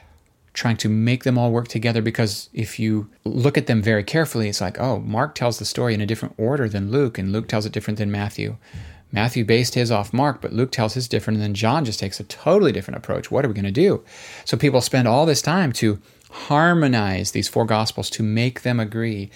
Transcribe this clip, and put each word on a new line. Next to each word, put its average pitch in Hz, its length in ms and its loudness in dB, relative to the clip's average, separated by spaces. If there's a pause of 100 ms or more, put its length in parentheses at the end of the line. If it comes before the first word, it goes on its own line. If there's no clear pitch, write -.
(520)
trying 117 260 0
to 117 100 -2
make 113 340 2
them 123 160 2
all 120 140 2
work 120 160 0
together, 113 340 0
because 110 500 -2
if - 280 -6
you 107 280 0 (140)
look 127 340 2
at 131 120 0
them 113 120 4
very 107 220 2
carefully, 123 460 0
it's 101 120 -4
like, 90 200 -4
oh, 120 180 -2
Mark 113 380 -4
tells 120 240 -2
the 107 40 -6
story 120 300 -2
in 104 60 -2
a 104 60 -2
different 113 300 -4
order 123 320 0
than 101 220 -4
Luke, 131 280 0
and 95 120 -2
Luke 110 160 -2
tells 107 180 -2
it 107 60 -4
different 107 280 -4
than 104 120 -2
Matthew. 104 460 -4 (540)
Matthew 117 340 0
based 117 300 2
his 120 160 2
off 104 220 0
Mark, 135 300 0
but - 100 -6
Luke 127 200 0
tells 110 220 0
his 127 120 -4
different, 110 300 0
and 104 60 0
then 104 120 -2
John 117 300 2
just 110 160 -4
takes 98 180 -6
a 104 60 -8
totally 175 480 2
different - 260 -6
approach. - 320 -6
What 127 140 0
are 135 40 0
we 104 60 -2
gonna 98 160 -2
do? 147 320 2 (420)
So - 120 -2
people 127 240 4
spend 127 260 2
all 131 200 4
this 147 140 2
time 160 340 0
to 107 260 0 (300)
harmonize 131 1000 2
these 107 180 -2
four 117 160 2
Gospels, 110 460 0
to - 140 -4
make 113 380 0
them 120 180 0
agree, 107 560 -4